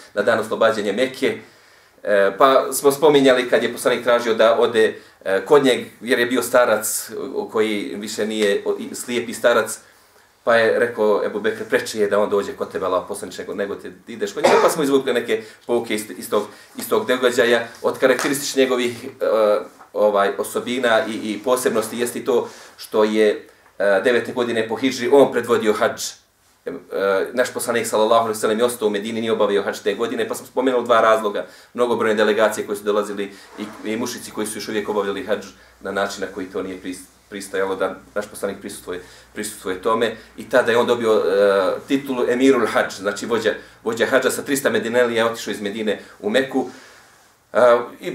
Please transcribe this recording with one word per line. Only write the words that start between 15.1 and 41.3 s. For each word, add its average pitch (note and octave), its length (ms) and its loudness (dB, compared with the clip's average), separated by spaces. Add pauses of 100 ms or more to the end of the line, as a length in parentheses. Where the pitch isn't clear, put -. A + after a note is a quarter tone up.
neke A2+ 300 -2 (220)
pouke A#2 300 -2
iz, G#2+ 100 -6 (120)
iz A#2 120 -12
tog, G#2+ 140 0 (340)
iz - 120 -12
tog G#2+ 180 0
događaja. A#2+ 600 2 (140)
Od - 180 -2
karakterističnih C3+ 640 0
njegovih, A#2+ 420 -2
e, - 20 -12 (880)
ovaj, G2+ 440 2
osobina A2+ 680 0
i, A2 40 -6
i G#2 320 -6
posebnosti A#2+ 560 -2
jest A#2+ 160 -4
i - 100 -8
to A#2+ 240 0 (280)
što - 260 0
je, G#2+ 440 2 (320)
e, G2 240 2
devete A#2 300 0
godine A#2 340 -2
po - 80 -4
hidžri B2+ 360 -2
on C3+ 200 8
predvodio A2+ 420 2
hadž. G#2 300 -2 (600)
E, F2 60 -8 (600)
naš B2 200 -2
poslanik, A#2 340 -4
sallallahu A2+ 340 4
alejhi A2 160 -2
ve - 40 -8
sellem, A2 180 0
je B2 60 4
ostao A#2+ 220 -2
u G#2 40 2
Medini, A2 300 -4
nije A2+ 100 -2
obavio G2+ 320 2
hadž G#2+ 160 -4
te - 140 -2
godine, A2+ 340 -4
pa A#2+ 80 -6
smo - 120 -12
spomenuli B2 380 0
dva A#2 160 4
razloga. G#2+ 440 2 (280)
Mnogobrojne A2 420 0
delegacije G#2+ 500 2
koje G#2 100 -6
su G2+ 80 -10
dolazili G2+ 480 -2 (280)
i, G#2+ 60 -8 (200)
i A2 120 -4
mušici A#2+ 340 -8
koji G#2+ 160 -6
su G#2+ 100 -10
još G2+ 100 -10
uvijek G#2+ 220 -4
obavljali G2 360 -4
hadž G2+ 200 -4 (360)
na G2 100 -10
način G2 300 -4
na F#2 60 -6
koji F#2 200 -10
to F#2 160 -6
nije F#2 200 -12
pris-, F2+ 220 -12 (240)
pristajalo F#2+ 460 -6
da F#2 200 -4 (200)
naš G#2 120 -6
poslanik G2 320 -8
prisustvuje, F#2 420 -12 (320)
prisustvuje F#2+ 480 -8
tome. A2+ 340 0 (220)
I A2 120 -16
tada A#2 220 2
je A#2 60 2
on A#2 100 2
dobio, A2+ 260 2
e, G2 580 2 (160)